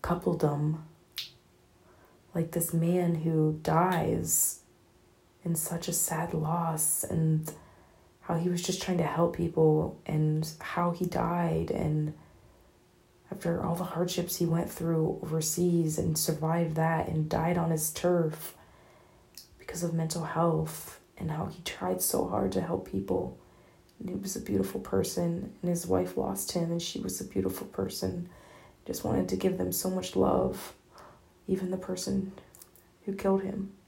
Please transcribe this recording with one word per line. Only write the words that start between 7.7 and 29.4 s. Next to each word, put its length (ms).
how 140
he 120
was 140
just 200
trying 160
to 60
help 320
people, 680
and 420
how 320
he 120
died, 680
and 440
after 320
all 120
the 100
hardships 520
he 100
went 240
through 520
overseas 760
and 200
survived 560
that 340
and 220
died 260
on 140
his 200
turf 640
because 240
of 120
mental 300
health, 760
and 120
how 160
he 160
tried 400
so 260
hard 240
to 80
help 300
people. 480
And 120
he 60
was 200
a 40
beautiful 400
person, 720
and 80
his 160
wife 300
lost 360
him, 180
and 120
she 180
was 200
a 40
beautiful 440
person. 600
Just 200
wanted 240
to 80
give 220